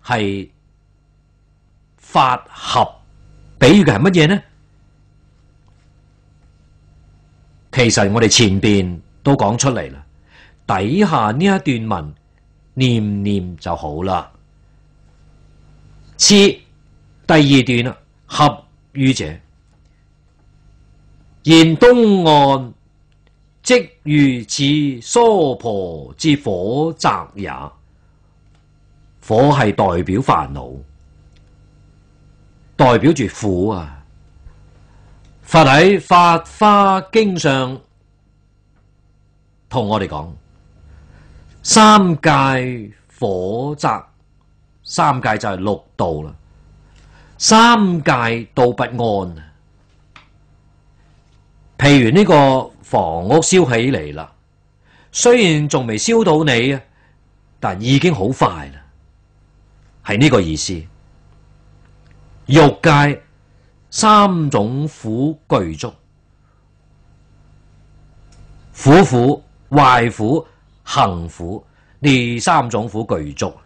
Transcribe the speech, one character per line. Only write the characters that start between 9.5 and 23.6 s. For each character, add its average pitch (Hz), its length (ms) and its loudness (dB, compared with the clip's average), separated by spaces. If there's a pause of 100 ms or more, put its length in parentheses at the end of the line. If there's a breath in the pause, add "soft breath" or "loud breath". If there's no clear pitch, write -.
出 135 120 -2
嚟 85 240 -8
啦， 69 120 -20 (600 soft breath)
底 107 360 -2
下 135 300 0
呢 143 120 -4
一 196 160 0
段 117 300 -6
文 78 240 -8 (600)
念 110 500 -2
念 92 340 -6
就 87 180 -8
好 76 280 -10
啦。 92 280 -6 (1900)
次 - 180 2
第 202 260 2 (680)
二 139 360 4
段 120 220 -2
啦， 123 120 -10 (280)
合 - 400 -2 (280)
語 131 220 0
者， 85 100 -8 (2250)
現 160 340 4
東 220 500 4
岸 139 460 2 (880)